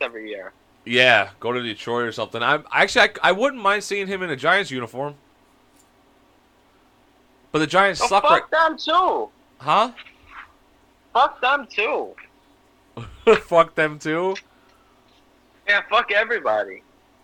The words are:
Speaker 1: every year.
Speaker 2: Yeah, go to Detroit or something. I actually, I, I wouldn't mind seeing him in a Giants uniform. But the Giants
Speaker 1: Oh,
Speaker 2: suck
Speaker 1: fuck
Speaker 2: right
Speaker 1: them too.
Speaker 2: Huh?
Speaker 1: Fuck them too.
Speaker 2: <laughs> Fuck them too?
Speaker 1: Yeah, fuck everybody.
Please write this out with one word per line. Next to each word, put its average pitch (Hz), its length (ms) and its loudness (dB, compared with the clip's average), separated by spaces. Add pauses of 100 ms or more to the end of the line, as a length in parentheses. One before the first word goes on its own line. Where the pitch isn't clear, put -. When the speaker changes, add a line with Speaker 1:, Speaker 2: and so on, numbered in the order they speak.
Speaker 1:
every 117 280 -8
year. 98 240 -14 (320)
Speaker 2:
Yeah, 117 460 4 (100)
go 117 120 -4
to 123 100 -4
Detroit 117 420 -6
or 113 80 -6
something. 113 300 -8
I 143 180 0 (120)
actually, 202 380 2 (120)
I, 151 60 4
I 180 40 4
wouldn't 240 300 -2
mind 202 220 0
seeing 202 240 -6
him 190 140 -6
in 180 80 -6
a 139 60 -4
Giants 160 340 0
uniform. 131 440 -8 (2500)
But 151 80 0
the 156 60 0
Giants 185 360 2
Speaker 1:
Oh, 240 60 2
Speaker 2:
suck 196 160 2
Speaker 1:
fuck 294 60 4
Speaker 2:
right - 200 2
Speaker 1:
them 320 260 2
too. 302 540 0 (280)
Speaker 2:
Huh? 190 340 0 (1200)
Speaker 1:
Fuck 285 260 2
them 262 260 -2
too. 202 480 -4 (840)
Speaker 2:
<laughs> - 460 2
Fuck 165 320 2
them 156 240 0
too? 170 360 -2 (1300)
Speaker 1:
Yeah, 202 200 2
fuck 226 220 0
everybody. 143 720 -2 (420)